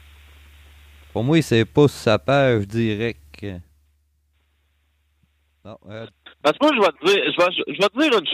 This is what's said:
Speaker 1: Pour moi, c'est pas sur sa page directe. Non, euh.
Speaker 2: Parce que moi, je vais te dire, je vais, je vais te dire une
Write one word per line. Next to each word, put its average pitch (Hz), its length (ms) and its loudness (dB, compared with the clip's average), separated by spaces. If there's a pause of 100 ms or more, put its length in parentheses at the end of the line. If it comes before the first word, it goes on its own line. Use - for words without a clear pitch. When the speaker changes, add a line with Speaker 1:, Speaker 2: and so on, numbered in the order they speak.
(1120)
Speaker 1:
Pour 104 100 -4
moi, 156 200 2
c'est 113 220 2
pas - 220 2
sur - 20 2 (100)
sa 104 180 2
page 131 500 0
directe. 110 800 -6 (2250)
Non, 104 120 -18 (120)
euh. 110 180 -16 (340)
Speaker 2:
Parce 151 160 0
que 277 80 0
moi, 302 100 2
je 220 60 0
vais 175 100 4
te 143 140 -16
dire, 160 320 0
je 175 80 4
vais, - 300 -6
je 170 60 -4
vais 208 80 0
te 240 100 -6
dire 269 200 2
une 151 140 -6